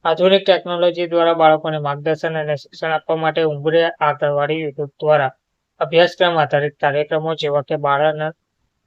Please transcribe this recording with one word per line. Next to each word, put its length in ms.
આધુનિક 420
ટેકનોલોજી 640
દ્વારા 260
બાળકોને 460
માર્ગદર્શન 580
અને 180
શિક્ષણ 360
આપવા 240
માટે 260
ઉંબરે 440
આંગણવાડી 760
YouTube 280
દ્વારા 320
અભ્યાસક્રમ 580
આધારિત 360
કાર્યક્રમો 600
જેવા 260
કે 140
બાળાનંદ, 580